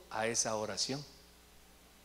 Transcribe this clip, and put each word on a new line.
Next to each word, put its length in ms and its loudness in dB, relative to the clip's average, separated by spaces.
a 180 2
esa 280 2
oración. 480 0